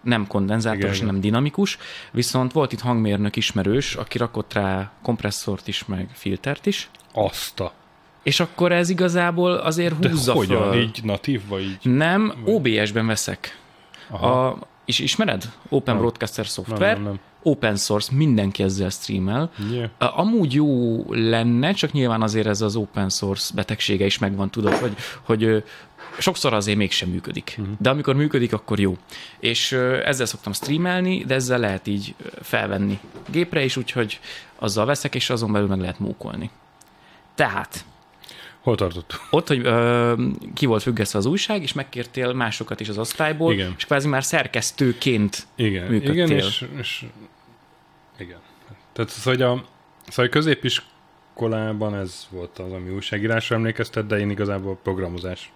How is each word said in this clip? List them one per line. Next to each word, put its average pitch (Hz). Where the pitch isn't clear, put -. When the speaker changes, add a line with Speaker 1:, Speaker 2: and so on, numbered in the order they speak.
Speaker 1:
Nem 113
kondenzátoros, 104
Speaker 2:
Igen, 98
igen. 98
Speaker 1:
hanem 98
dinamikus. 135
Viszont 127
volt 147
itt 104
hangmérnök 104
ismerős, 107
aki -
rakott 113
rá 95
kompresszort 107
is, -
meg 92
filtert 101
is. -
Speaker 2:
Azt -
a 90
Speaker 1:
És 143
akkor 175
ez 175
igazából 175
azért 165
Speaker 2:
De 175
Speaker 1:
húzza 135
Speaker 2:
hogyan? 104
Speaker 1:
föl. 120
Speaker 2:
Így 110
natív, 107
vagy 98
így? 95
Speaker 1:
Nem, 175
Speaker 2:
Vagy 113
Speaker 1:
O -
B 131
S-ben 110
veszek. -
Speaker 2:
Aha. 127
Speaker 1:
A, -
és -
ismered? 139
Open 131
Speaker 2:
Nem. 107
Speaker 1:
Broadcaster 113
Speaker 2:
Nem, -
Speaker 1:
Software. 110
Speaker 2:
nem, 101
nem. 101
Speaker 1:
Open 120
source, 104
mindenki 110
ezzel 95
streamel. 104
Speaker 2:
Yeah. 120
Speaker 1:
A-, 123
amúgy 190
jó 123
lenne, 117
csak 170
nyilván 120
azért 110
ez 104
az 107
open 101
source 98
betegsége 101
is 98
megvan, 98
tudod, 101
hogy, 117
hogy, 110
ö, 110
sokszor 156
azért 104
mégsem 95
működik. -
Speaker 2:
Mhm. 98
Speaker 1:
De 113
amikor 139
működik, 139
akkor 107
jó. 95
És, -
ö, 127
ezzel 127
szoktam -
streamelni, 180
de 131
ezzel 127
lehet 101
így, 101
ö, -
felvenni 101
gépre 165
is, 127
úgyhogy 120
azzal 107
veszek, 143
és 131
azon 113
belül 104
meg 95
lehet -
mókolni. -
Tehát -
Speaker 2:
Hol 117
tartottunk? 87
Speaker 1:
ott, -
hogy, 139
ö, 120
ki -
volt 110
függesztve 110
az 101
újság, 196
és 135
megkértél 127
másokat 113
is 107
az 104
osztályból, 156
Speaker 2:
Igen. 92
Speaker 1:
és -
kvázi 143
már 131
szerkesztőként 120
Speaker 2:
Igen, 95
Speaker 1:
működtél. 131
Speaker 2:
igen, 170
és, 139
és -
igen. 87
Tehát 113
az, -
hogy 127
a, 123
szóval -
a -
középiskolában 110
ez 95
volt 90
az, 92
ami 90
újságírásra 110
emlékeztet, 113
de 104
én 104
igazából 98
programozás 90